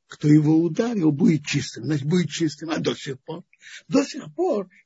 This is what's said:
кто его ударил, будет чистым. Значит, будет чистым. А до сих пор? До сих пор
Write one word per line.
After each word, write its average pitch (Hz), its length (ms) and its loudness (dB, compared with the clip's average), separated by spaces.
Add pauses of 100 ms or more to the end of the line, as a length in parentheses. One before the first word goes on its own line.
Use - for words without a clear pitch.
кто - 200 -4
его 151 300 6
ударил, 170 540 0
будет 151 340 2
чистым. 127 400 -6
Значит, 143 220 -4
будет 175 220 0
чистым. 165 420 -4
А 147 80 -4
до 165 160 -2
сих 139 260 -12
пор? 165 220 -14 (440)
До 254 160 2
сих - 300 -14
пор 285 340 -2 (180)